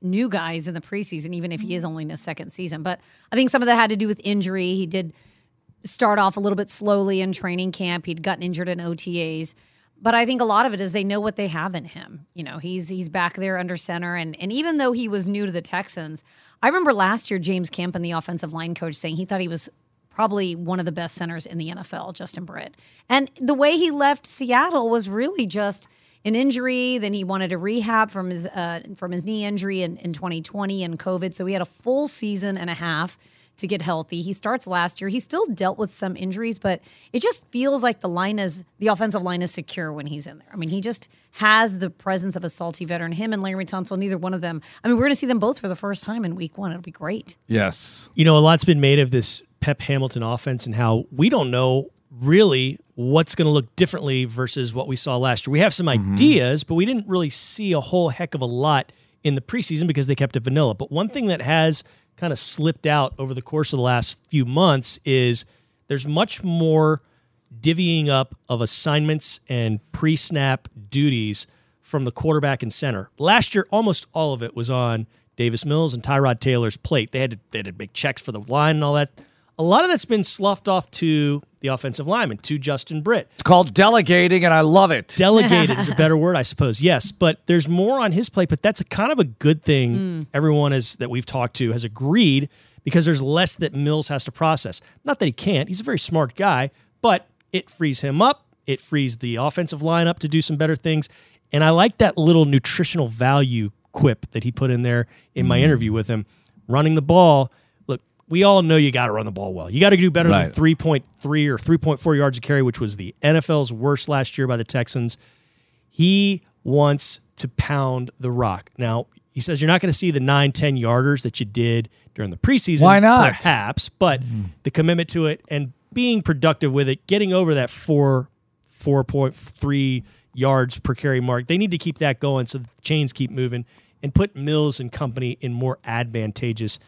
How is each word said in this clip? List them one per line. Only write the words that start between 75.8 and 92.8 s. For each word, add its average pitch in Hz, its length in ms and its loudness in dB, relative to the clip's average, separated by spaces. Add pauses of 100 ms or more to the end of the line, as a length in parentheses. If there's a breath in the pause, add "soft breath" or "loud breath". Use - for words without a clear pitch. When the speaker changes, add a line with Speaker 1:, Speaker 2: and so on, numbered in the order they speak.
Speaker 3:
and 120 80 -8
Tyrod 135 380 0
Taylor's 120 380 0
plate. 120 340 -2
They 131 80 -4
had 127 120 -2
to, 104 80 -12 (120)
they 110 80 -8
had 101 60 -8
to 98 80 -12
make 101 200 -14
checks - 280 -6
for - 100 -10
the 107 80 -10
line 147 380 0
and 151 60 0
all 143 120 2
that. 143 160 0 (480 soft breath)
A 160 40 -2
lot 202 200 4
of 359 60 2
that's 339 160 0
been 214 180 0
sloughed 196 460 -2
off 185 220 -2
to 147 500 0 (200)
the 135 80 -2
offensive 135 360 -6
lineman, 170 320 -2
to 147 220 -6
Justin 143 420 -4
Britt. 202 320 0
Speaker 2:
It's - 80 -12
called 180 320 6
delegating, 180 720 6
and 165 80 6
I 160 80 6
love 170 300 8
it. 127 260 -4
Speaker 3:
Delegated 185 640 6
is - 100 0
a 139 60 -2
Speaker 1:
<laughs> - 0 -
Speaker 3:
better 160 200 6
word, 170 200 2
I 135 80 0
suppose. 120 360 0
Yes, 156 320 2
but 160 360 0
there's 170 200 4
more 196 320 2
on 220 120 0
his 196 180 0
plate, 185 200 0
but - 120 -2
that's 208 200 0
a - 40 -8
kind 220 260 -2
of 302 60 -2
a 233 60 6
good 151 400 0
thing 131 320 2
Speaker 1:
Mm. 175 360 -4
Speaker 3:
everyone 147 420 2
is, 127 240 -2
that 120 120 -6
we've 123 160 -4
talked 120 300 -4
to 120 160 0
has 117 120 -4
agreed 139 640 2 (340 soft breath)